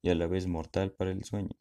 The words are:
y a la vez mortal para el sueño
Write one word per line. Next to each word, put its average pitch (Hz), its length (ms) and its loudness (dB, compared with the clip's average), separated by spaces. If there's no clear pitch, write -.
y 87 80 4
a 87 40 8
la 82 120 2
vez 92 200 0
mortal 92 460 0
para 95 200 -2
el 95 120 -6
sueño 101 360 -6